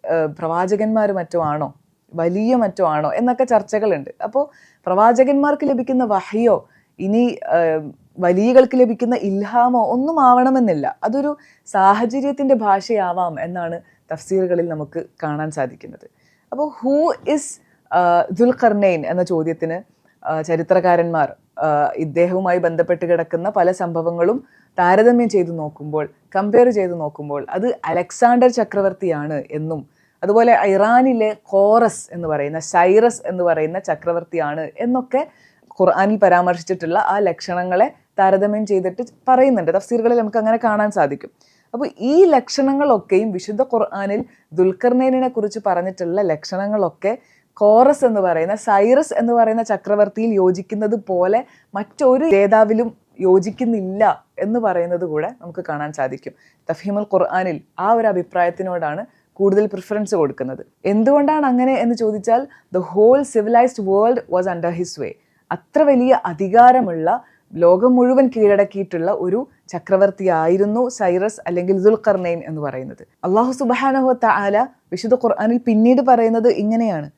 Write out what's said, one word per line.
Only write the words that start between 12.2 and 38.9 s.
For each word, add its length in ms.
ഭാഷയാവാം 840
എന്നാണ് 400
തഫ്സീറുകളിൽ 580
നമുക്ക് 340
കാണാൻ 280
സാധിക്കുന്നത്. 580
അപ്പോ 240
who 260
is, 80
ആ, 380
ദുൽഖർനൈൻ 720
എന്ന 180
ചോദ്യത്തിന്, 580
ആ, 160
ചരിത്രകാരന്മാർ, 920
ആ, 360
ഇദ്ദേഹവുമായി 600
ബന്ധപ്പെട്ട് 480
കിടക്കുന്ന 440
പല 220
സംഭവങ്ങളും 720
താരതമ്യം 500
ചെയ്തു 220
നോക്കുമ്പോൾ, 580
കമ്പയർ 340
ചെയ്തു 240
നോക്കുമ്പോൾ 560
അത് 360
അലക്സാണ്ടർ 640
ചക്രവർത്തിയാണ് 1040
എന്നും 360
അതുപോലെ 440
ഇറാനിലെ 760
കോറസ് 680
എന്ന് 160
പറയുന്ന, 320
സൈറസ് 640
എന്ന് 180
പറയുന്ന 360
ചക്രവർത്തിയാണ് 1000
എന്നൊക്കെ 480
ഖുർആനിൽ 500
പരാമർശിച്ചിട്ടുള്ള 840
ആ 200
ലക്ഷണങ്ങളെ 760
താരതമ്യം 460
ചെയ്തിട്ട് 380